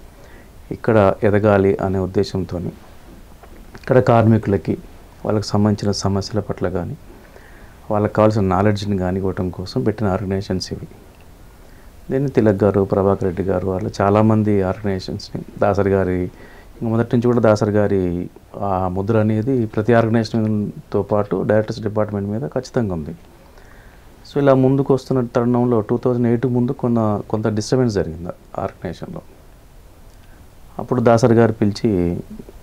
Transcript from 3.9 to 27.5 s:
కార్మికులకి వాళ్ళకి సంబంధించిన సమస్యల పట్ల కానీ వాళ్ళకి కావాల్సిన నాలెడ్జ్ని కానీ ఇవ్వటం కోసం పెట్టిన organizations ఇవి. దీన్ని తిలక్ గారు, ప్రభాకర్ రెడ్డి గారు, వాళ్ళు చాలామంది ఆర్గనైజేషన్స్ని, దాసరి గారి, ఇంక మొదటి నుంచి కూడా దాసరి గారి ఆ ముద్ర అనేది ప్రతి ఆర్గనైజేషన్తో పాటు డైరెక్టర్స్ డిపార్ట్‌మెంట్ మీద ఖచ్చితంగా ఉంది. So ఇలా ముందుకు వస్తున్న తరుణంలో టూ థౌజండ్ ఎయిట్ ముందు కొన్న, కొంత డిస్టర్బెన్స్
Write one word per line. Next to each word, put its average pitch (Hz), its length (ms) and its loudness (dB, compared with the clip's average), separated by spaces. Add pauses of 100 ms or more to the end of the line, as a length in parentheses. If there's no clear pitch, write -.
కార్మికులకి 113 800 2 (480)
వాళ్ళకి 107 220 -2
సంబంధించిన 104 440 0
సమస్యల 98 480 -4
పట్ల - 300 -6
కానీ 92 280 -6 (920)
వాళ్ళకి 107 220 0
కావాల్సిన 107 280 4
నాలెడ్జ్ని 101 560 0
కానీ 92 220 -2
ఇవ్వటం 95 300 -4
కోసం 92 340 -8
పెట్టిన 107 240 -2
organizations 98 640 -4
ఇవి. - 140 -14 (1200)
దీన్ని 135 180 -2
తిలక్ 107 340 2
గారు, 98 220 2
ప్రభాకర్ 98 380 0
రెడ్డి 92 200 -4
గారు, 95 240 -4
వాళ్ళు 95 240 -4 (100)
చాలామంది 104 600 2
ఆర్గనైజేషన్స్ని, 98 800 -6 (180)
దాసరి 101 300 0
గారి, 92 340 0 (580)
ఇంక - 20 -6
మొదటి 113 320 -2
నుంచి 120 120 2
కూడా 120 120 2
దాసరి 107 320 4
గారి 95 580 0 (280)
ఆ 92 300 -2
ముద్ర 98 300 0
అనేది 110 480 0
ప్రతి 107 280 0
ఆర్గనైజేషన్తో 110 1080 0
పాటు 98 460 -2
డైరెక్టర్స్ 107 340 0
డిపార్ట్‌మెంట్ 104 480 -4
మీద 110 120 -6
ఖచ్చితంగా 120 520 -6
ఉంది. 80 180 -8 (1200)
So 143 80 -2
ఇలా 139 120 6
ముందుకు 135 400 2
వస్తున్న 131 320 0
తరుణంలో 120 560 0
టూ 120 160 -2
థౌజండ్ 123 300 0
ఎయిట్ 117 180 0
ముందు 123 260 0
కొన్న, 113 580 0
కొంత 107 180 -2
డిస్టర్బెన్స్ 110 480 0